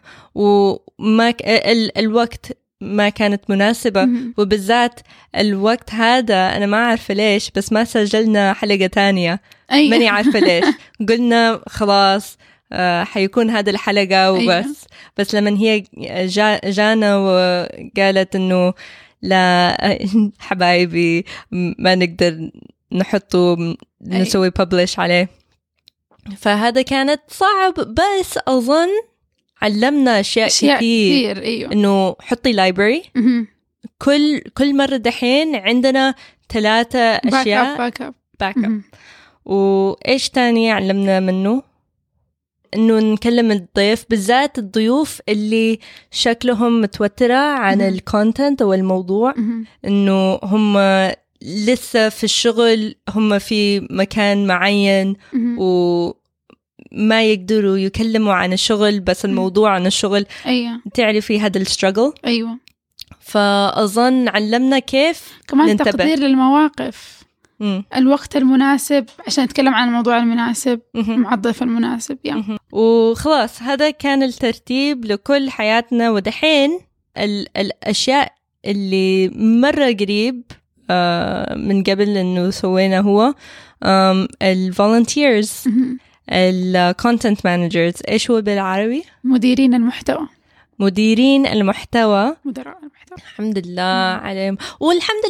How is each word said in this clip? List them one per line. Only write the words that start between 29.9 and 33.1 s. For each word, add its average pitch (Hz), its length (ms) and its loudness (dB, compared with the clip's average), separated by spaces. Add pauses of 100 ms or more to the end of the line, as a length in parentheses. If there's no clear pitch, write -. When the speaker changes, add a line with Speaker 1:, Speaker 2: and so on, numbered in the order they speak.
Speaker 1:
أشياء 220 280 0
Speaker 2:
أشياء 285 300 2
Speaker 1:
كتير. 226 580 2
Speaker 2:
كتير، 196 100 -10
أيوة. 226 260 -6
Speaker 1:
إنه 196 480 2
حطي - 340 -2
library. 202 600 0